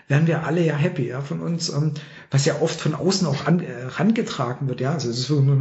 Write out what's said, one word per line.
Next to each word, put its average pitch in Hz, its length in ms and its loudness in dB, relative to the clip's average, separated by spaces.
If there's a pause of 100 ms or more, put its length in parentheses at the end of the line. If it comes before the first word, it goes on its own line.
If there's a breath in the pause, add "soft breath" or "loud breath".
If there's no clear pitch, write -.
wären 151 200 4
wir 156 180 0
alle 165 180 0
ja 151 140 2
happy, 143 320 0
ja, 127 140 -6
von 165 180 -6
uns, 165 300 -4
ähm, 147 240 0 (360 loud breath)
was 135 140 4
ja 147 160 2
oft 165 180 0
von 156 160 -2
außen 170 320 0
auch 135 200 -2
an-, 175 140 4
äh, 127 260 -8
rangetragen 143 800 0
wird, 123 140 -4
ja, 135 100 0
also 135 160 -2
das 127 220 -2
muss 147 120 4
man 139 180 4